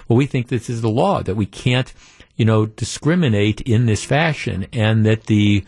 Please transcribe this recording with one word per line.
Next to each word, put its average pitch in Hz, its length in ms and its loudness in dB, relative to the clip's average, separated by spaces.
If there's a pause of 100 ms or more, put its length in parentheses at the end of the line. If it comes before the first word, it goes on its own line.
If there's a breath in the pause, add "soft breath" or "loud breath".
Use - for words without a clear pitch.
"Well, 117 80 2
we 143 100 4
think 127 220 -4
this 123 220 -6
is 117 120 -6
the 113 80 0
law, 143 320 0
that 95 140 -4
we 107 100 0
can't, - 480 -2 (440 loud breath)
you 117 80 2
know, 110 200 4
discriminate 110 960 0
in 117 260 0
this 107 180 0
fashion," 135 640 -2
and 110 340 2
that 110 200 2
the, 104 420 2